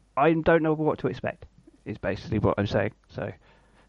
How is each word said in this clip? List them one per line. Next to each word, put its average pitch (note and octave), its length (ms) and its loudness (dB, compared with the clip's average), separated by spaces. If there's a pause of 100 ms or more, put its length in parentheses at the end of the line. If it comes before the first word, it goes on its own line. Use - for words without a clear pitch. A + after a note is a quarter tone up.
(180)
I D#3+ 160 4
don't E3 280 4
know D#3 120 2
what D3+ 240 0
to - 80 -2
expect. - 400 -6 (400)
Is G#2+ 100 -10
basically G2 440 -4
what G2+ 180 2
I'm G2+ 80 0
saying. G#2+ 260 -2 (160)
So. - 240 -8 (560)